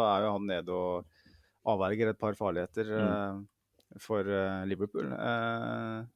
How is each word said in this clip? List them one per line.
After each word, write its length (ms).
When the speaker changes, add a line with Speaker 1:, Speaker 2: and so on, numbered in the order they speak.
Speaker 1:
er 200
jo 80
han 140
nede 220
og 360
avverger 440
et 100
par 140
farligheter, 560
Speaker 2:
Mm. 160
Speaker 1:
eh, 920
for, 220
eh, 440
Liverpool, 480
eh, 880